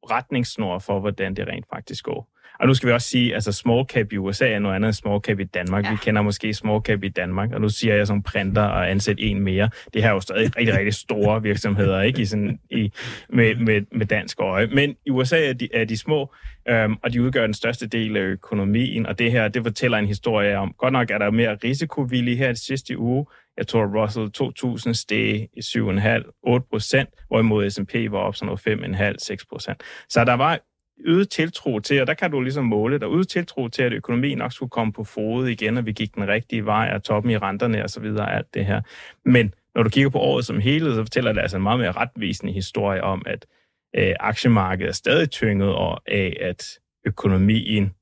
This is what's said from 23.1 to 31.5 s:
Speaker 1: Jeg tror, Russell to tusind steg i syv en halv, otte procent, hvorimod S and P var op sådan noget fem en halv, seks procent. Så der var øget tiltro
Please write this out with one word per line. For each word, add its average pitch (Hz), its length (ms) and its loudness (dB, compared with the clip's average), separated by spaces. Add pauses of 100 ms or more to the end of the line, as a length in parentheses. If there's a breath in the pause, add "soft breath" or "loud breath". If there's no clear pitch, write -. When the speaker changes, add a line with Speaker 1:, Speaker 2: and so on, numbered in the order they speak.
Speaker 1:
Jeg 107 100 -4
tror, 107 360 2
Russell 107 280 -2
to 127 200 -2
tusind 117 440 -2
steg 107 640 -2
i 113 60 -12
syv 110 260 -2
en 95 100 0
halv, 110 260 2 (180)
otte 123 280 2
procent, 135 380 0 (200 soft breath)
hvorimod 107 420 4
S - 80 -8
and 101 80 -4
P 113 260 -2
var 101 60 -2
op 98 180 -2
sådan 104 100 -8
noget 101 140 -4
fem 107 240 -2
en 90 100 -4
halv, 101 240 0
seks - 280 -10
procent. - 360 -10 (260 loud breath)
Så 117 160 4
der 123 100 4
var 151 260 2 (460)
øget 185 220 4
tiltro 156 520 -2